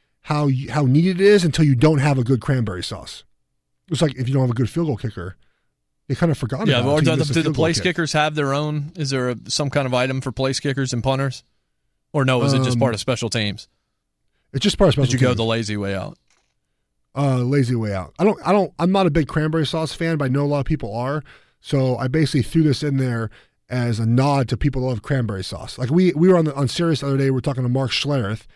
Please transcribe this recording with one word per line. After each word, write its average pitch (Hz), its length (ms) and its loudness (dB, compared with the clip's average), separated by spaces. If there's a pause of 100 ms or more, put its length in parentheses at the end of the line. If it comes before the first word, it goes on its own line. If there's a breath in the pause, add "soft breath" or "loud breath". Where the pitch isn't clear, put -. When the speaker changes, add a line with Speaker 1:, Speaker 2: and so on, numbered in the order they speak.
(220)
Speaker 1:
how 147 240 -2
y-, 135 260 0
how 143 140 0
needed 170 360 2
it 196 60 6
is 208 180 6
until 156 200 2
you 139 100 4
don't 151 240 4
have 139 180 2
a 127 60 2
good 123 180 0
cranberry 107 420 -4
sauce. - 400 -14 (680)
It's 143 100 -2
like 151 160 0
if 127 100 -4
you 131 60 -2
don't 139 80 2
have 127 80 2
a 113 60 -2
good 123 140 0
field 170 180 -4
goal 123 100 -2
kicker, 92 380 -10 (720)
they 135 80 -4
kinda 170 200 0
forgot 131 320 -4
Speaker 2:
Yeah, 131 120 2
Speaker 1:
about 123 80 0
it 143 60 2
Speaker 2:
or 156 60 2
Speaker 1:
until 156 40 2
Speaker 2:
do 139 80 4
Speaker 1:
you - 60 2
Speaker 2:
the, - 20 2
Speaker 1:
miss 151 100 0
a 131 40 -2
Speaker 2:
do 160 60 2
the 160 40 2
Speaker 1:
field 156 140 -2
goal 151 80 2
Speaker 2:
place 165 120 0
Speaker 1:
kick. - 60 -4
Speaker 2:
kickers 170 300 -2
have 151 220 0
their 139 180 -2
own? 151 420 -4
Is 147 140 -6
there 127 220 -2
a, 120 40 -4 (140)
some 143 200 -2
kind 139 160 0
of 127 80 -4
item 131 280 0
for 131 100 -6
place 135 300 -2
kickers 131 320 -2
and 120 100 -2
punters? 135 400 -2 (680)
Or 147 100 2
no, 131 200 2
is 139 100 2
it 131 100 2
just 127 140 0
Speaker 1:
Um, - 20 2
Speaker 2:
part 117 140 2
of 101 80 -4
special 120 280 -2
teams? 104 380 -4 (880)
Speaker 1:
It's 147 100 -4
just - 140 0
part 196 100 6
of 135 60 4
special 139 180 0
Speaker 2:
Did - 20 0
you 131 60 2
go 127 120 4
Speaker 1:
teams. 113 60 -2
Speaker 2:
the 113 60 0
lazy 113 320 -2
way 98 200 -4
out? - 220 -10 (1000)
Speaker 1:
Uh, 135 240 2
lazy 123 360 2
way 110 180 -2
out. 92 260 -8
I 170 40 0
don't, 202 220 2
I 170 60 2
don't, 196 280 2
I'm 175 120 2
not 190 140 4
a 170 40 2
big 151 180 0
cranberry 156 380 -2
sauce 160 280 -4
fan, 165 240 -2
but 143 80 0
I - 20 0
know 139 160 0
a 143 40 0
lot 143 120 -2
of 135 60 -4
people 131 300 -4
are. 135 280 -4 (380 soft breath)
So 131 360 0
I 127 100 -2
basically 143 360 2
threw 165 200 2
this 147 200 2
in 143 140 0
there 117 320 -2 (400 soft breath)
as 120 300 -2
a 113 60 0
nod 131 440 2
to 123 80 -2
people 127 260 -2
who 127 60 -2
love 117 120 -4
cranberry 107 420 -2
sauce. - 340 -12
Like 120 120 -4
we, 175 240 4
we 165 160 4
were 185 80 6
on 160 80 2
the, 147 100 -4
on 139 120 0
Sirius 165 340 -2
the 139 60 -4
other 135 100 0
day, 135 80 2
we 135 60 2
were 127 100 0
talking 131 220 -4
to 123 60 -2
Mark 127 220 0
Schlereth, 120 540 -4 (100)